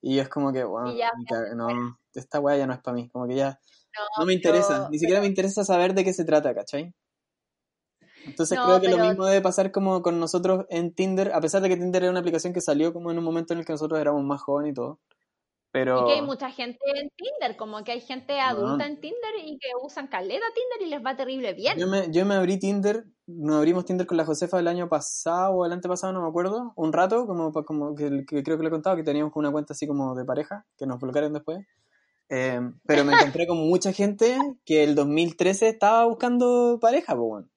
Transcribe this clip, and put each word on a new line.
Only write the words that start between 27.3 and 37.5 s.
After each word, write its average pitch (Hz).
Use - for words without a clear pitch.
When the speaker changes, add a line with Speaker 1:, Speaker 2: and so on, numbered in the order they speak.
Speaker 1:
pa-, 156
como 151
que, 143
que 143
creo 156
que 156
lo 160
he 156
contado, 170
que 165
teníamos 151
como 151
una 143
cuenta 147
así 147
como 139
de 127
pareja, 147
que 135
nos 127
bloquearon 139
después. 160
Eh, 127
pero 156
me 285
encontré 277
con 170
mucha 175
gente 208
que 156
el 147
dos 143
mil 160
trece 196
estaba 220
buscando 240
pareja, 240
po, 120
weón. 110